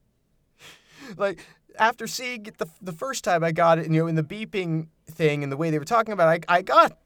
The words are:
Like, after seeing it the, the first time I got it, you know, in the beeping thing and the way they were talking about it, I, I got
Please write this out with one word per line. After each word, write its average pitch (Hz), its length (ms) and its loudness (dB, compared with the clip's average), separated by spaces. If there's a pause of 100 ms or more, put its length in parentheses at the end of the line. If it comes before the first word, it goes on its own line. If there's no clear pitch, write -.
(1160)
Like, 196 300 -4 (320)
after 226 300 0
seeing 240 400 -10
it - 100 -20
the, 208 100 -6 (140)
the 185 100 -12
first 262 320 -8
time 175 200 2
I 165 80 0
got 165 260 4
it, 165 80 -4
you 160 140 2
know, 165 80 0
in 160 80 -2
the 160 80 0
beeping 170 640 -6 (180)
thing 147 380 -2
and 139 80 -6
the 139 60 -6
way 165 120 -2
they 156 100 0
were 143 60 -12
talking 151 280 0
about 170 220 4
it, 170 120 -6
I, 175 100 4
I 190 60 2
got 285 420 4